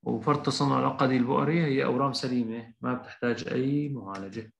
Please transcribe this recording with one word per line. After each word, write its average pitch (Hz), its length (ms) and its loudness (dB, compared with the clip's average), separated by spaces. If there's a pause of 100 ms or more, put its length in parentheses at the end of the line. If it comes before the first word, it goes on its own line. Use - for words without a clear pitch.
وفرط 139 420 0
تصنع 135 340 2
العقدي 131 380 2
البؤري، 139 480 2
هي 139 200 2
أورام 131 280 2
سليمة 120 680 -4
ما 123 120 -2
بتحتاج - 540 -4
أي 139 420 0
معالجة. 98 720 -8